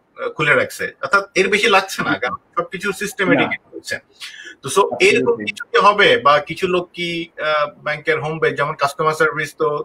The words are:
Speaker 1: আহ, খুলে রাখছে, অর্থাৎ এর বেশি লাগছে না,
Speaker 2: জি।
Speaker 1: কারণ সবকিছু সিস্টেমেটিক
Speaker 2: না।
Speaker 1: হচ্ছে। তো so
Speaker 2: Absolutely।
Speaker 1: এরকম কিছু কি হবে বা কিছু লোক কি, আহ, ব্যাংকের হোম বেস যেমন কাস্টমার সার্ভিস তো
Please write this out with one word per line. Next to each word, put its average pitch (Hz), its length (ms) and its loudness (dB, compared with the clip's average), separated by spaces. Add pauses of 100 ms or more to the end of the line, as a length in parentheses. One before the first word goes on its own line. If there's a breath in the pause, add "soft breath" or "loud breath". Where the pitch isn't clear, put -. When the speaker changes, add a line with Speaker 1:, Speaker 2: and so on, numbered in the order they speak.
(200)
Speaker 1:
আহ, 120 100 -6
খুলে 151 260 0
রাখছে, 101 460 -2
অর্থাৎ 196 220 0 (120)
এর 190 120 4
বেশি 208 200 0
লাগছে 190 360 2
না, - 100 -2
Speaker 2:
জি। - 60 -4
Speaker 1:
কারণ - 160 -4 (200)
সবকিছু 185 360 -4
সিস্টেমেটিক 139 560 0
Speaker 2:
না। - 260 -12
Speaker 1:
হচ্ছে। - 240 -10 (640 loud breath)
তো 135 80 -10
so - 60 -6
Speaker 2:
Absolutely। - 300 2
Speaker 1:
এরকম 123 400 2
কিছু - 260 -8
কি - 140 2
হবে 202 320 6
বা 143 220 4
কিছু 160 280 -4
লোক 180 260 -2
কি, 170 340 -6 (140)
আহ, 147 420 -2
ব্যাংকের 151 380 -2
হোম 156 180 -4
বেস 147 180 0
যেমন 147 160 -2
কাস্টমার 156 400 -2
সার্ভিস 156 440 -2
তো 151 280 -2